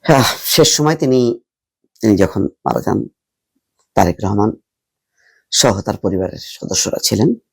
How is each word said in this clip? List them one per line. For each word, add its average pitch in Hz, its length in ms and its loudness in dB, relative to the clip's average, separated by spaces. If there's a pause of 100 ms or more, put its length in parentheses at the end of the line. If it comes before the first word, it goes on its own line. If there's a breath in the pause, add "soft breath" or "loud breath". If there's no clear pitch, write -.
(160)
আহ, 127 280 0
শেষ - 340 2
সময় 151 180 0
তিনি, 127 440 0 (640)
তিনি 104 160 4
যখন 95 300 0 (180)
মারা 60 160 -2
যান, - 260 -4 (840)
তারেক 87 300 2
রহমান 101 280 0 (1000)
সহ 101 300 2
তার - 160 -6
পরিবারের 92 400 -4
সদস্যরা - 680 -6
ছিলেন। 113 260 2 (240)